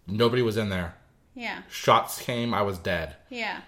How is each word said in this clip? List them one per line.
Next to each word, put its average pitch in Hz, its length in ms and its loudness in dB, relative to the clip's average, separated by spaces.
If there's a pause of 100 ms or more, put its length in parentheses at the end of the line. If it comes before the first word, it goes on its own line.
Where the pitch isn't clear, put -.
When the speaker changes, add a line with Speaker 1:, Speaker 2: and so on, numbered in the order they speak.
Speaker 1:
Nobody 117 340 2
was 110 160 2
in 107 120 0
there. 87 260 -2 (400)
Speaker 2:
Yeah. 208 340 -8
Speaker 1:
Shots - 500 4
came, 120 340 -2
I 101 100 2
was 98 160 -2
dead. 82 360 -4 (140)
Speaker 2:
Yeah. 226 380 -8